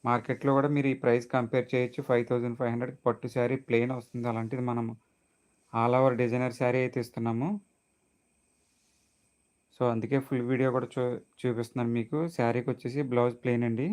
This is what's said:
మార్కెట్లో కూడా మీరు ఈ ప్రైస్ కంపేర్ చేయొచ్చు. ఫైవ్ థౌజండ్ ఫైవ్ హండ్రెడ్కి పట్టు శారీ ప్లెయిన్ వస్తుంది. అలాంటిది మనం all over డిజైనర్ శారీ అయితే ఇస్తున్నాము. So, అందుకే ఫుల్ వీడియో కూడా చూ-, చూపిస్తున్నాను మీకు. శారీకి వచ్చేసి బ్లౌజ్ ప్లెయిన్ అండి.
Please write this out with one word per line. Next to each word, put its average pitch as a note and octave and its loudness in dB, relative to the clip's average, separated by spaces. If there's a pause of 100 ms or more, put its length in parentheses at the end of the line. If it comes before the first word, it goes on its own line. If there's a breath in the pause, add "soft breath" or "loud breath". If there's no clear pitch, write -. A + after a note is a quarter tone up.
మార్కెట్లో B2 0
కూడా C#3+ 2
మీరు C#3 2
ఈ - -12
ప్రైస్ A#2+ 4 (120)
కంపేర్ B2 0
చేయొచ్చు. B2 0
ఫైవ్ A#2+ 4
థౌజండ్ A#2+ -2
ఫైవ్ A#2+ 0
హండ్రెడ్కి C3 -6
పట్టు A#2+ -2 (100)
శారీ B2+ 0 (120)
ప్లెయిన్ A#2+ 2
వస్తుంది. A#2+ -6
అలాంటిది A2+ -4
మనం A#2 -2 (880)
all A#2 2
over C3 4 (100)
డిజైనర్ B2 0
శారీ B2 2
అయితే B2+ -4
ఇస్తున్నాము. A#2 -2 (2250)
So, B2+ -2
అందుకే A2+ -2 (100)
ఫుల్ C3 -2 (100)
వీడియో C3 2
కూడా B2 -2
చూ-, B2 -2 (220)
చూపిస్తున్నాను A#2 -2
మీకు. A#2 -4 (200)
శారీకి A#2+ 0
వచ్చేసి C3 -4 (100)
బ్లౌజ్ A#2+ 2
ప్లెయిన్ A#2+ 0
అండి. A#2 -2